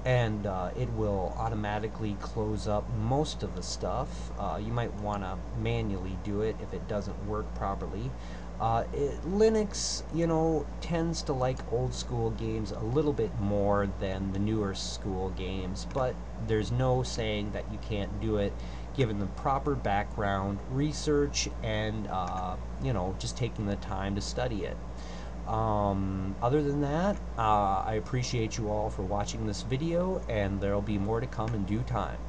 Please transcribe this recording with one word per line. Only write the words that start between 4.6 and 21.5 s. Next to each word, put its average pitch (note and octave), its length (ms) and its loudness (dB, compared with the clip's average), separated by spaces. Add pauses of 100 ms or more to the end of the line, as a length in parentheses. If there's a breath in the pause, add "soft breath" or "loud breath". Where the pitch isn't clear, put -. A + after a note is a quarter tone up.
you A2 80 -2
might A#2 300 0
wanna G2 360 -2 (220)
manually G#2 640 0
do G2+ 180 0
it G#2+ 200 0
if G2 120 -6
it F2+ 140 -6
doesn't G2+ 400 -2
work - 280 -2
properly. G2 560 -2 (500 loud breath)
Uh, A2+ 320 4
it, C#3 300 0
Linux, G#3+ 800 4 (100)
you E3 120 4
know, D#3+ 400 4 (140)
tends E3 440 0
to D3+ 100 0
like C3 240 2 (160)
old B2 200 2
school A#2 380 0
games A2 400 -2
a - 80 -6
little C3+ 320 4
bit A2+ 300 0
more G2+ 480 4 (100)
than F#2+ 320 0
the F#2+ 80 -2
newer G#2 340 2
school F#2+ 580 -4
games, F#2 600 -4
but B2+ 220 2 (320)
there's G#2+ 240 2
no B2+ 320 4
saying G#2+ 480 -2
that G#2 180 -4
you A2 100 -4
can't G2+ 420 -2
do A2 160 2
it G2+ 160 2 (420 loud breath)
given G#2+ 240 2
the G2 60 2
proper C3+ 500 2
background, G2+ 840 2 (140)
research, C#3+ 760 2 (140)